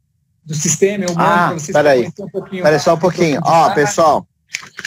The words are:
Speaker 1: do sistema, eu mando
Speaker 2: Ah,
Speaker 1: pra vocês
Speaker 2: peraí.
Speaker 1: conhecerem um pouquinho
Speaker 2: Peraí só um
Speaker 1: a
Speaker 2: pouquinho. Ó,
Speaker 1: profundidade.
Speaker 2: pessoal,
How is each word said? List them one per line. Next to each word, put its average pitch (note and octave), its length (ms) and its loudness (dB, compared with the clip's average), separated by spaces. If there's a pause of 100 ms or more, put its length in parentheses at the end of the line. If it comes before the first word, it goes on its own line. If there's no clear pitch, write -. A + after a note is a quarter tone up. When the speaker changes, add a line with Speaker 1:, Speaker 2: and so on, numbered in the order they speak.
(460)
Speaker 1:
do D#3 80 -10
sistema, F#3+ 520 -2
eu F3 100 -4
mando E3+ 60 -2
Speaker 2:
Ah, E3+ 280 2
Speaker 1:
pra E3+ 100 -6
vocês D3+ 160 -8
Speaker 2:
peraí. D3 260 4
Speaker 1:
conhecerem G3 260 -8
um - 40 -16
pouquinho F#3 320 -8
Speaker 2:
Peraí D3+ 160 2
só E3+ 120 0
um E3 60 2
Speaker 1:
a - 20 -6
Speaker 2:
pouquinho. E3+ 400 0
Ó, - 20 -6
Speaker 1:
profundidade. D#3 340 2
Speaker 2:
pessoal, D3+ 520 0 (600)